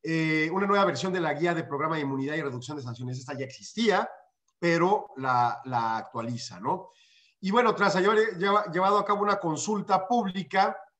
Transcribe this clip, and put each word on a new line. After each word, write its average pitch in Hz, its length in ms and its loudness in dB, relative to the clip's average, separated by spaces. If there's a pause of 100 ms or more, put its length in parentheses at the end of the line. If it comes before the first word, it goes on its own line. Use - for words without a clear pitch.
eh, 160 520 0
una 196 120 0
nueva 196 200 4
versión 180 260 -2
de 185 80 -2
la 156 140 0
guía 170 200 0
de 160 120 -4
programa 151 320 -2
de 147 60 -2
inmunidad 135 320 -4
y 165 60 -4
reducción 139 360 -8
de 135 60 -10
sanciones. 123 360 -8
Esta 123 180 -10
ya 156 60 -6
existía, 208 680 0 (480)
pero 170 500 2 (100)
la, 123 480 0
la 117 320 -2
actualiza, 113 640 -8
¿no? 160 280 -4 (520)
Y 190 100 -2
bueno, 233 240 4
tras 196 220 2
haber 214 400 2
lleva-, 202 340 2
llevado 190 260 2
a 196 60 2
cabo 202 180 0
una 202 160 2
consulta 190 680 0
pública 190 680 0 (220)